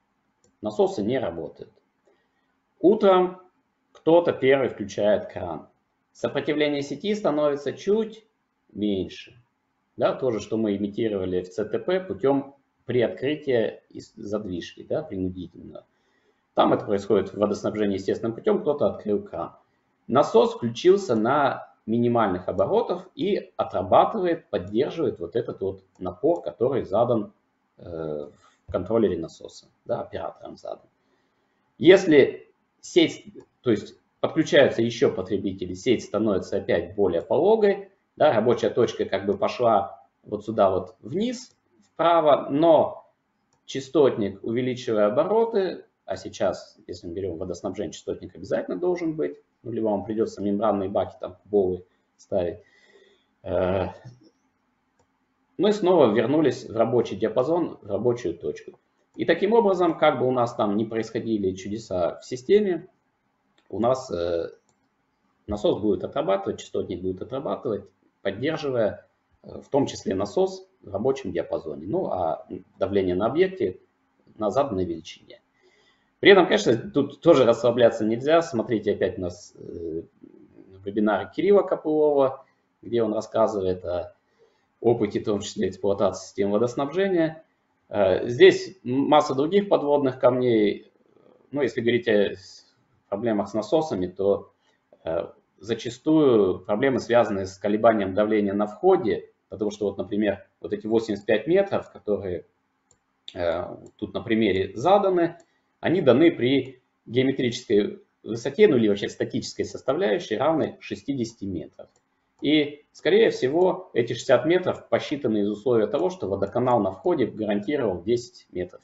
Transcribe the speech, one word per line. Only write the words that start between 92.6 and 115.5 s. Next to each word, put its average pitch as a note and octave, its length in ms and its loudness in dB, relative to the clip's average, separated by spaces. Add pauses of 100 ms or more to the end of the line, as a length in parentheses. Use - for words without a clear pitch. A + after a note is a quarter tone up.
проблемах G#2 400 -2
с - 40 -18
насосами, A2 540 0
то, G2 440 0 (520)
э, E2 240 -4 (320)
зачастую A#2 1000 2
проблемы A#2 400 0
связаны A2 460 2
с - 120 -12
колебанием G#2+ 560 2
давления G#2 400 2
на G#2 140 0
входе, C3 640 0 (180)
потому G#2 220 -4
что G#2 140 -6
вот, G2 120 -4
например, G#2 480 -2 (160)
вот G#2 120 -8
эти G#2 140 -8
восемьдесят A2 380 -2
пять G#2+ 220 0
метров, F3 440 0
которые, G2 540 -4 (880)
э, F2 320 -2 (320)
тут F#2+ 160 -8
на F#2+ 80 -6
примере G2+ 540 0
заданы, F3+ 640 2 (420)
они F3+ 220 0
даны C#3+ 300 6
при B2 500 0 (240)
геометрической A#2+ 960 0 (220)
высоте, C#3 440 2
ну D3 100 6
или A2+ 100 4
вообще G2+ 220 0
статической - 560 -6
составляющей, E3+ 720 -2
равной C3 420 0
шестидесяти A2+ 680 -8
метров. E2+ 420 -10 (540)
И, D3 500 0
скорее G3+ 400 2
всего, E3 600 0
эти B2+ 200 -2
шестьдесят B2 320 2
метров E3+ 440 0
посчитаны A2+ 500 -2
из G2+ 100 0
условия G#2+ 380 0